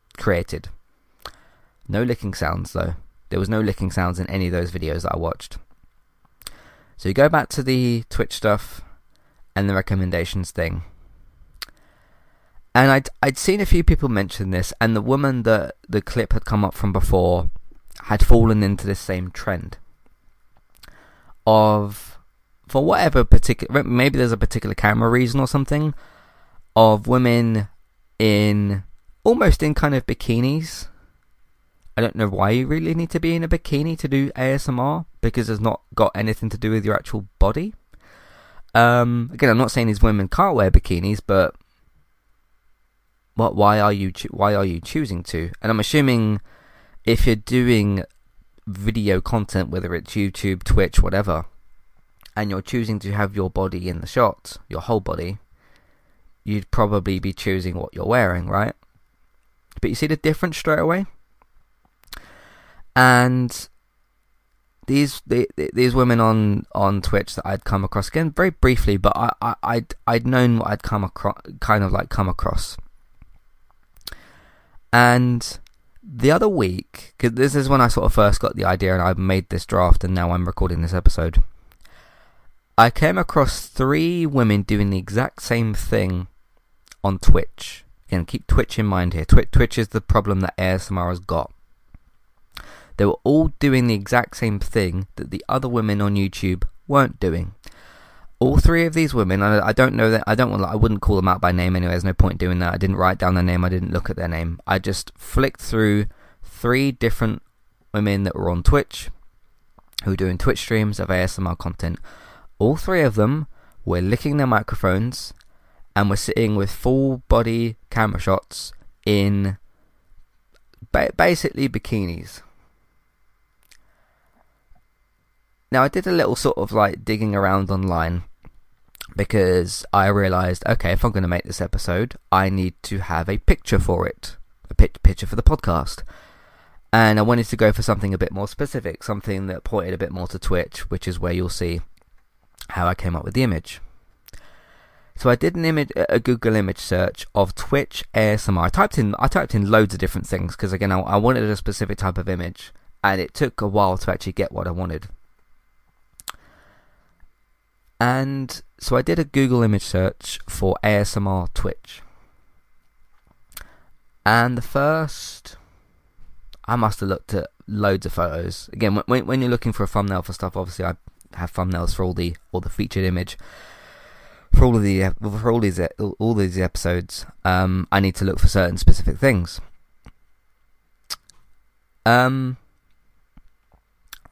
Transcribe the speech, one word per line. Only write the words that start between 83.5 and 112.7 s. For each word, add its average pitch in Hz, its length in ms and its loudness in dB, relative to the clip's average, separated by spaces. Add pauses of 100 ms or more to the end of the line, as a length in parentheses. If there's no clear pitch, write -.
three 160 580 0
women 117 360 2
doing 101 280 0
the 98 80 -2
exact 107 440 -4
same 113 320 -2
thing 92 520 -2 (800)
on 95 160 -2
Twitch. - 640 4 (240)
Again, 87 180 -2
keep - 220 -8
Twitch - 320 2
in 107 60 0
mind 90 280 0
here. 78 100 -4
Twi-, - 280 8
Twitch - 260 4
is 110 100 0
the 110 120 -4
problem 101 400 2
that 92 180 -2
A 92 40 -4
S 92 280 -2
M 95 80 -4
R 87 120 -2
has 90 100 -6
got. 87 320 -4 (1400)
They 101 80 0
were 101 180 2
all 156 380 2
doing 131 260 2
the 117 80 0
exact 104 420 -2
same 107 220 -2
thing 92 560 -2
that - 160 -12
the - 180 -10
other 131 200 -2
women 110 320 -2
on 101 160 0
YouTube 95 480 -2 (240)
weren't 139 320 0
doing. 87 340 -2 (880)
All 131 160 4
three 170 300 6
of 160 80 -4
these 160 180 0
women, 98 300 2
I, 104 260 2
I 107 40 2
don't 131 220 4
know 110 160 2
that, 110 160 0
I 110 80 2
don't 120 160 2
want, 98 140 -2
I 95 100 -4
wouldn't 110 280 0
call 101 140 2
them 95 120 2
out 92 140 0
by 90 100 2
name 90 240 0
anyway, 90 160 -2
there's 90 120 -2
no 92 100 -2
point 95 240 4
doing 90 220 0
that. 87 120 -2
I 92 60 -2
didn't 95 180 0
write 90 220 2
down 92 160 2
their 90 100 2
name, 90 220 2
I - 20 0
didn't 90 240 -2
look 85 160 -2
at - 80 -6
their 87 120 -6
name. 82 380 -6
I 98 120 0
just 98 360 -8
flicked - 460 -2
through 104 460 0 (360)
three 131 480 -2
different 117 520 -2 (500)
women 101 300 0
that 95 120 -2
were 92 160 -4
on 87 120 -4
Twitch, - 480 2 (920)
who 98 80 -2
were 95 40 -2
doing 92 220 -2
Twitch - 220 0
streams 107 380 -2
of 92 120 -4
A 92 60 0
S 90 220 -2
M 92 80 -4
R 85 80 -4
content. 85 440 -8 (640)
All 123 160 2